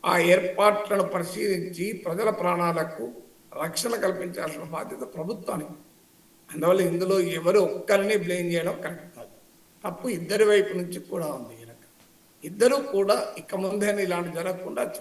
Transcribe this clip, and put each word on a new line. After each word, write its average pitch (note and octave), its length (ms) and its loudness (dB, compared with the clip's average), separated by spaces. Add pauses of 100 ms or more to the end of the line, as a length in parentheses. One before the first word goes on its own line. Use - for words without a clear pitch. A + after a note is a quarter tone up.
ఆ F3 120 4
ఏర్పాట్లను F#3 840 4
పరిశీలించి F3+ 880 -2
ప్రజల F#3+ 380 -2
ప్రాణాలకు F3 840 -2 (520)
రక్షణ A3+ 300 -2
కల్పించాల్సిన F3 680 -4
బాధ్యత F#3 520 -8
ప్రభుత్వానికి. F3 560 -6 (840)
అందువల్ల F3 260 4
ఇందులో F#3 400 2
ఎవరు E3+ 380 2
ఒక్కరిని G3+ 580 2
బ్లేమ్ F3 360 0
చేయడం E3+ 280 0
కరెక్ట్ - 360 -10
కాదు. A2+ 120 -18 (560)
తప్పు F#3+ 240 -6
ఇద్దరి G3 360 2
వైపు G3 320 6
నుంచి F3 240 -4
కూడా E3+ 260 -6
ఉంది A#2 380 -10
కనుక - 120 -20 (680)
ఇద్దరు G#3 300 4
కూడా G3+ 520 2 (120)
ఇక - 160 -10
ముందైనా G3+ 460 0
ఇలాంటి F3 360 -2
జరగకుండా F3+ 640 -4